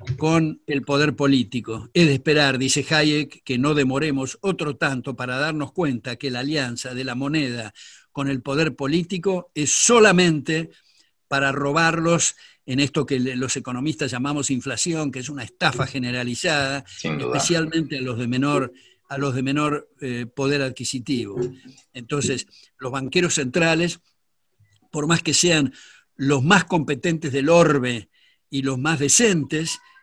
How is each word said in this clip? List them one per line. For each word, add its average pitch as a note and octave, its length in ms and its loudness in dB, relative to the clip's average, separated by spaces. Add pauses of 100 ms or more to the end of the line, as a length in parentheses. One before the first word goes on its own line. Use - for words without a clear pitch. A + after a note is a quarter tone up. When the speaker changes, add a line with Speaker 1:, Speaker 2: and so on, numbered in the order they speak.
(180)
Speaker 1:
con D#3+ 480 0
el C#3+ 160 -2
poder C#3+ 340 2
político. A#2 800 0
Es E3+ 140 8
de C#3 40 4
esperar, C#3 460 2
dice C3 320 0
Hayek, D3+ 520 0
que B2+ 140 -4
no C#3 160 2
demoremos C#3 720 0
otro D#3+ 340 -4
tanto C3+ 400 -2
para B2+ 220 -6
darnos D3+ 340 -4
cuenta C3 440 -2
que C#3 140 -6
la B2 100 -4
alianza C3 520 -4
de B2+ 120 -6
la B2+ 100 -6
moneda B2+ 580 -2 (400)
con C#3 160 -4
el C3+ 140 -4
poder C#3+ 340 0
político F3 760 -2
es D3+ 180 -2
solamente F3 960 4 (600)
para C#3 240 0
robarlos E3 840 2 (300)
en C3 140 -2
esto C#3+ 260 0
que C3 140 0
le, B2+ 160 -2
los B2+ 200 -4
economistas C3 540 -6
llamamos C#3 400 -2
inflación, C#3 640 -4
que C3 80 -10
es B2 80 -10
una C#3+ 160 -10
estafa C3+ 420 -2
generalizada, C3+ 1040 -2
Speaker 2:
Sin - 300 -6
duda. C3 180 -4
Speaker 1:
especialmente D#3+ 600 -2
a B2+ 40 -8
los B2 160 -6
de B2 80 -4
menor, C3+ 460 0 (360)
a C#3 100 -8
los C#3 160 -2
de C3 80 -2
menor, C#3+ 460 -2 (120)
eh, B2 260 -8
poder C#3 360 -2
adquisitivo. A#2 760 -4 (560)
Entonces, B2+ 520 -4 (320)
los C3 140 -8
banqueros C#3 420 0
centrales, E3 680 0 (880)
por D3+ 160 -4
más E3 160 2
que D3 120 0
sean D#3 380 4 (440)
los C#3 260 2
más F3 220 6
competentes D#3 680 -2
del C#3 160 0
orbe C#3+ 600 4 (420)
y C#3 120 -4
los C3+ 160 -2
más D3+ 200 0
decentes, D#3+ 800 2 (240)